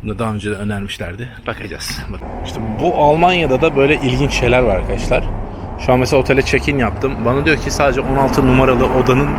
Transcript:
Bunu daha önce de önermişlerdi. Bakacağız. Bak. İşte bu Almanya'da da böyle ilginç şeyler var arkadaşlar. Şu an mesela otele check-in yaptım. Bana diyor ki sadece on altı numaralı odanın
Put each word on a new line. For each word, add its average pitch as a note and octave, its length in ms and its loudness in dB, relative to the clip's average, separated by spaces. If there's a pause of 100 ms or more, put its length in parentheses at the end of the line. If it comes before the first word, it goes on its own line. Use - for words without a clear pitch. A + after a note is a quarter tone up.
Bunu G#2+ 160 -8
daha A2+ 140 -2
önce G#2 180 -4
de G#2 40 -4
önermişlerdi. G2+ 720 -8 (180)
Bakacağız. - 520 -10 (140)
Bak. F#2 60 -12 (260)
İşte - 140 -10 (220)
bu E3 140 0
Almanya'da D3+ 680 4
da D#3 140 2
böyle C#3 200 4
ilginç C#3 380 0
şeyler B2 280 2
var G#2+ 140 2
arkadaşlar. - 480 -2 (640)
Şu C3 80 4
an B2 60 4
mesela B2+ 220 2
otele C3 200 2
check-in C#3 360 0
yaptım. A#2 360 -2 (120)
Bana C3+ 200 0
diyor D3+ 120 2
ki C#3+ 140 -4
sadece C3+ 300 0
on C3 140 -2
altı C3+ 320 2
numaralı B2+ 380 4
odanın B2+ 540 2